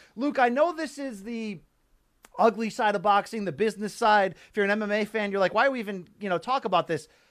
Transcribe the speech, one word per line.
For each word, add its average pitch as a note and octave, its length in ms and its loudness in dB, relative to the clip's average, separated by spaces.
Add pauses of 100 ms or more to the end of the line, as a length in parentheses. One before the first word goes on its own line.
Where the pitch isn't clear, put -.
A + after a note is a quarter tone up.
(160)
Luke, C4 220 -2
I B3 100 6
know D4 240 2
this D#4+ 260 -8
is B3 260 -10
the A3 360 -8 (800)
ugly G#3+ 320 2
side G#3+ 240 0
of G3 80 -4
boxing, G3+ 420 2
the F3+ 80 -4
business G#3 400 -4
side. G#3 420 2 (140)
If - 80 -20
you're G#3 80 2
an G3 60 2
M G#3+ 120 0
M G3+ 100 -4
A G#3+ 120 0
fan, G#3 260 -4
you're G3 100 -2
like, F3+ 120 2
"Why A3+ 160 4
we C4 120 -2
even, G3 280 -10 (100)
you G3+ 120 -6
know, F3 80 2
talk B3 260 -2
about F3+ 220 2
this?" D#3 200 -4 (240)